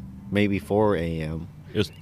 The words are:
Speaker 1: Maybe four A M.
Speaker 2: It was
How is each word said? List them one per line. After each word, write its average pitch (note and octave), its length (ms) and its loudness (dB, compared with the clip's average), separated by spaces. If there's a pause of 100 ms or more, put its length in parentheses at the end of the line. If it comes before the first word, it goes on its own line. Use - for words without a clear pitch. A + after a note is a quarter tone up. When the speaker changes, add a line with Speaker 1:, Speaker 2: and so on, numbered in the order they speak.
(300)
Speaker 1:
Maybe G2+ 280 4
four G#2 380 4
A E2 240 -2
M. D#2+ 260 -4 (260)
Speaker 2:
It - 60 -4
was G2+ 240 0